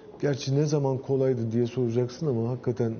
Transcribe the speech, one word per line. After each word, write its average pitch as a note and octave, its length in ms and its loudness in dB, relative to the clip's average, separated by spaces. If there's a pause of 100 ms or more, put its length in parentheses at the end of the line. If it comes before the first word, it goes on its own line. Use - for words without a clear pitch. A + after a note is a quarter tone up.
(220)
gerçi C3+ 340 0
ne D3+ 100 4
zaman C#3 320 2
kolaydı C3 540 0
diye A#2+ 160 2
soracaksın B2 600 0
ama A#2 220 0
hakikaten B2 500 -2